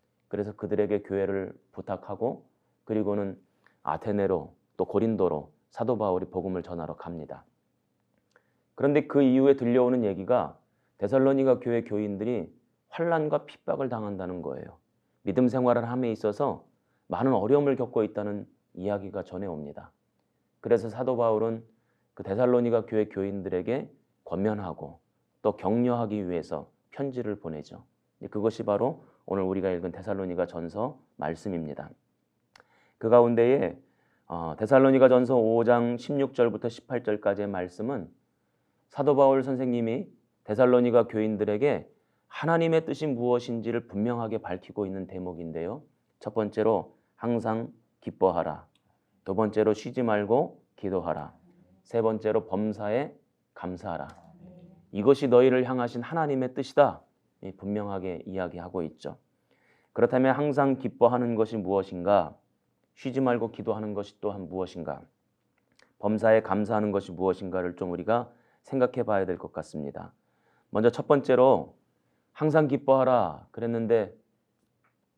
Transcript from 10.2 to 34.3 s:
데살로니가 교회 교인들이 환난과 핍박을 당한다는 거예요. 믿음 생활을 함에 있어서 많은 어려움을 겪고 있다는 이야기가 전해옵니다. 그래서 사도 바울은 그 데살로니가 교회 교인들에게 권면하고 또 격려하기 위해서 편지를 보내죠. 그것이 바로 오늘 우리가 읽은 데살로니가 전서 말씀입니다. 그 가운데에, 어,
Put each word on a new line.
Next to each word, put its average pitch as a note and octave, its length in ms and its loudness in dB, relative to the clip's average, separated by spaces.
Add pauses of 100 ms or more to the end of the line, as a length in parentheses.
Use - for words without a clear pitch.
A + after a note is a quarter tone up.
데살로니가 C3 640 4
교회 A#2 240 -2
교인들이 G#2 680 -4 (380)
환난과 D#3 560 -2
핍박을 - 440 -6
당한다는 F#2+ 520 -6
거예요. C#2+ 360 -10 (440)
믿음 B2 260 2
생활을 B2 400 2
함에 A#2+ 240 -4
있어서 G#2+ 540 -4 (420)
많은 B2 260 0
어려움을 C3+ 420 2
겪고 A#2+ 280 -2
있다는 G#2 440 -6 (260)
이야기가 F#2+ 500 -6
전해옵니다. D#2+ 680 -10 (720)
그래서 A2+ 280 2
사도 B2 280 -4
바울은 A2+ 460 0 (520)
그 - 80 -14
데살로니가 A#2+ 640 2
교회 G#2+ 180 2
교인들에게 G2 840 -4 (320)
권면하고 F#2 760 -6 (440)
또 G#2+ 140 0
격려하기 A#2 720 0
위해서 D#2+ 420 -6 (180)
편지를 B2 460 -6
보내죠. D#2+ 480 -12 (480)
그것이 G#2+ 320 -2
바로 G#2 400 0 (220)
오늘 F#2+ 180 -2
우리가 F#2+ 260 -2
읽은 F2 220 -4
데살로니가 F#2 560 -4
전서 F#2+ 500 -8 (200)
말씀입니다. D#2 720 -8 (1080)
그 A2+ 120 -4
가운데에, A#2+ 680 6 (500)
어, E2 300 -6